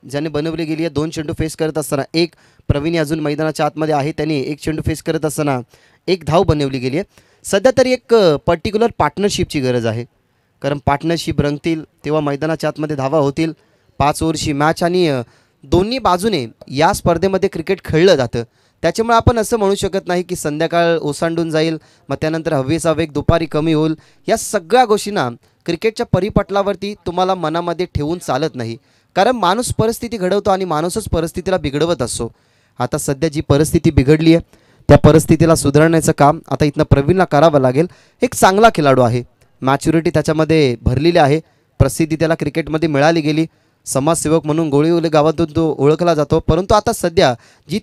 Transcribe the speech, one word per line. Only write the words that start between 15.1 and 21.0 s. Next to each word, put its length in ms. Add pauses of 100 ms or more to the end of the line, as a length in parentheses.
दोन्ही 360
बाजूने 460 (220)
या 260
स्पर्धेमध्ये 560
cricket 360
खेळलं 300
जातं, 280 (380)
त्याच्यामुळे 360
आपण 220
असं 180
म्हणू 180
शकत 320
नाही 160
की 120
संध्याकाळ 600
ओसांडून 520